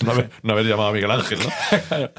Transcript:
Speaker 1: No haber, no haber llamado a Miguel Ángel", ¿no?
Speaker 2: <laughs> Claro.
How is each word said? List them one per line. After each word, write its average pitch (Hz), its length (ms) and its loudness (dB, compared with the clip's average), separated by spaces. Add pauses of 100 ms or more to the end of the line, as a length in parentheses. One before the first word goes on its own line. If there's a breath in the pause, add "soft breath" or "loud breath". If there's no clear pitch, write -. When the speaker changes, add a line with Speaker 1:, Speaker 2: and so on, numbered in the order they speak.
Speaker 1:
No 113 60 2
haber, 120 200 0 (120)
no 110 100 0
haber 110 140 2
llamado 107 240 2
a - 20 -2
Miguel 104 180 0
Ángel", 113 280 0
¿no? - 400 0
Speaker 2:
<laughs> - 100 -4
Claro. 147 300 -2